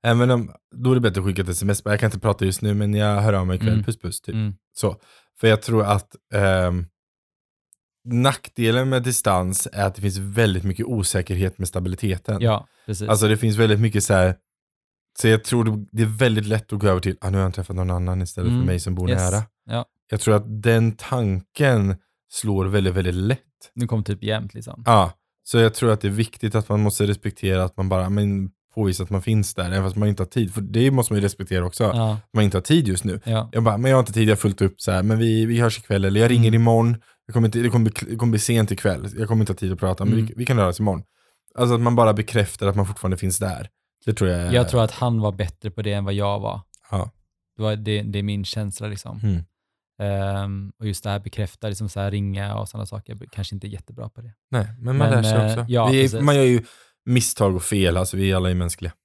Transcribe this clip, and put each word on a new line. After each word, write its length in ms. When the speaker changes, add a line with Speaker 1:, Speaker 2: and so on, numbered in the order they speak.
Speaker 1:
även 280
om, 200
då 160
är 40
det 60
bättre 200
att 60
skicka 140
ett 80
S 140
M 60
S, 140
bara, 100
"Jag 60
kan 80
inte 120
prata 260
just 160
nu, 120
men 200
jag 280
hör 120
av 140
mig 80
ikväll. 180
Speaker 2:
Mm. 100
Speaker 1:
Puss, 160
puss", 220
typ. 140
Speaker 2:
Mm. 180
Speaker 1:
Så. 220
För 80
jag 140
tror 240
att, 300
ehm, 520
nackdelen 800
med 140
distans 680
är 120
att 100
det 60
finns 160
väldigt 460
mycket 220
osäkerhet 720
med 100
stabiliteten. 760
Speaker 2:
Ja, 260
precis. 240
Speaker 1:
Alltså, 180
det 100
finns 200
väldigt 220
mycket 240
så 100
här, 220
så 80
jag 160
tror 200
det, 280
det 100
är 60
väldigt 280
lätt 280
att 60
gå 80
över 120
till, 220
"Ah, 80
nu 80
har 60
han 80
träffat 240
någon 160
annan 300
istället 280
Speaker 2:
Mm. 120
Speaker 1:
för 40
mig 140
som 160
bor 140
Speaker 2:
Yes. 100
Speaker 1:
nära." 120
Speaker 2:
Ja. 160
Speaker 1:
Jag 80
tror 160
att 280
den 280
tanken 1040
slår 340
väldigt, 280
väldigt 220
lätt. 240
Speaker 2:
Nu 120
kom 160
typ 200
jämt, 300
liksom. 320
Speaker 1:
Ja, 260
så 140
jag 160
tror 180
att 100
det 60
är 40
viktigt 440
att 140
man 120
måste 260
respektera 560
att 140
man 120
bara, 200
men 400
påvisa 280
att 60
man 120
finns 320
där, 180
även 120
fast 120
man 140
inte 140
har 40
tid. 260
För 80
det 300
måste 220
man 60
ju 60
respektera 400
också, 180
Speaker 2:
Ja. 300
Speaker 1:
att 60
man 100
inte 140
har 40
tid 260
just 160
nu. 200
Speaker 2:
Ja. 280
Speaker 1:
Jag 120
bara, 140
"Men 140
jag 60
har 20
inte 140
tid, 100
jag 80
har 60
fullt 240
upp, 200
så 100
här, 120
men 140
vi, 280
vi 160
hörs 180
ikväll, 260
eller 160
jag 100
ringer 180
Speaker 2:
Mm. 120
Speaker 1:
imorgon. 400
Jag 80
kommer 140
inte, 120
det 100
kommer 220
bli, 200
det 40
kommer 160
bli 80
sent 320
ikväll, 360
jag 100
kommer 140
inte 120
ha 40
tid 160
att 60
prata, 260
men 80
Speaker 2:
Mm. 120
Speaker 1:
vi, 120
vi 80
kan 120
höras 220
imorgon." 240
Alltså, 200
att 60
man 140
bara 180
bekräftar 540
att 80
man 100
fortfarande 320
finns 220
där. 300
Det 80
tror 160
jag 120
är 120
Speaker 2:
Jag 160
tror 140
att 80
han 300
var 100
bättre 400
på 100
det 120
än 120
vad 80
jag 260
var. 220
Speaker 1:
Ja. 180
Speaker 2:
Det 60
var, 120
det, 260
det 180
är 40
min 220
känsla, 420
liksom. 360
Speaker 1:
Mm. 200
Speaker 2:
Ehm, 760
och 80
just 160
det 60
här 100
bekräfta, 480
liksom, 220
så 100
här, 120
ringa 440
och 140
såna 160
saker, 340
jag 120
kanske 240
inte 120
är 20
jättebra 400
på 120
det. 100
Speaker 1:
Nej, 160
men 180
man 120
Speaker 2:
Men, 120
Speaker 1:
lär 20
sig 180
Speaker 2:
eh, 60
Speaker 1:
också. 240
Speaker 2:
ja, 180
Speaker 1:
Vi 100
är, 40
Speaker 2:
precis. 180
Speaker 1:
man 140
gör 80
ju 200
misstag 500
och 80
fel, 340
alltså, 200
vi 160
alla 180
är 40
mänskliga. 360